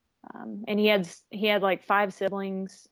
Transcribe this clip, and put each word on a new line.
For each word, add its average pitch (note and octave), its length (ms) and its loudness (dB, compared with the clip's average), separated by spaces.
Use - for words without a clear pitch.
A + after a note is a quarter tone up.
Um, G#3+ 320 -12
and G#3 140 0
he G#3 60 4
had G#3 160 4
s-, - 280 -12
he G#3 160 -4
had, G#3 160 4
like, F#3 220 0
five G3+ 300 2
siblings, F#3+ 760 -6